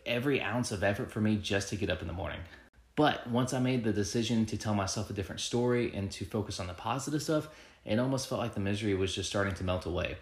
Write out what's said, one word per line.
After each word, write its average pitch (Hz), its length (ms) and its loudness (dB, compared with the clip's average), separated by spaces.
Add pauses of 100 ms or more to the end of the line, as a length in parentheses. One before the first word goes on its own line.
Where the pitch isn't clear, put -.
every 123 340 2
ounce 113 300 -2
of 101 140 -2
effort 104 260 2
for 113 100 -2
me 107 160 4
just 98 340 0
to 107 60 -4
get 92 140 0
up 90 100 -2
in - 60 -6
the 85 80 -6
morning. 82 260 -6 (560)
But 151 300 4
once 123 260 2
I 131 60 0
made 127 240 2
the 110 100 2
decision 110 540 2
to 110 100 -4
tell 107 160 -2
myself 98 380 0
a - 20 -6
different 98 280 -4
story 120 520 2
and 98 200 -2
to - 120 -8
focus 101 360 -4
on 90 80 -4
the 87 60 -8
positive 135 480 -2
stuff, 151 260 0 (360)
it 107 140 2
almost 131 300 2
felt 110 120 -2
like 110 140 -2
the 104 60 -2
misery 104 340 2
was 92 200 2
just 95 140 -2
starting 98 260 0
to 90 100 -6
melt 90 200 0
away. 87 380 -2